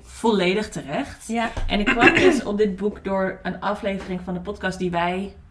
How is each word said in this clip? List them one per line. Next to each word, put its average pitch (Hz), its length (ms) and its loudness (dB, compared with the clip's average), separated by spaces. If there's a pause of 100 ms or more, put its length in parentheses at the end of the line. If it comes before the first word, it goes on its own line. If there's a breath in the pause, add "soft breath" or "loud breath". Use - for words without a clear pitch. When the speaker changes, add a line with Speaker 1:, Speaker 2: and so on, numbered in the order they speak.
Speaker 1:
volledig 208 680 2
terecht. 165 580 -8
Speaker 2:
Ja. 226 220 -2 (180)
Speaker 1:
En 196 120 2
ik 202 60 0
kwam 247 280 6
dus 330 300 4
op 208 140 -2
dit 202 180 2
boek 208 280 -4
door 190 400 -2
een 175 160 -6
aflevering 196 640 -4
van 185 100 -6
de 180 80 -6
podcast - 380 -6
die 180 120 -2
wij 180 420 -2 (180)